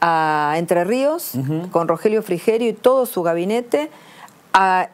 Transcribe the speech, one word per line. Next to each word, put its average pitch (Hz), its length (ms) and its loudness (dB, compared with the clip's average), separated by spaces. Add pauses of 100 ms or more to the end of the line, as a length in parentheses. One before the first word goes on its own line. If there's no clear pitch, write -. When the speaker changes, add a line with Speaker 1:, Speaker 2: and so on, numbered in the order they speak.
Speaker 1:
a 156 560 2
Entre 170 280 0
Ríos 269 500 -2
Speaker 2:
Ujú. 156 360 -4
Speaker 1:
con 170 160 0
Rogelio 208 360 0
Frigerio 220 480 -2
y - 20 0
todo 254 320 2
su 214 180 -4
gabinete 226 680 -2 (640)
a 185 400 2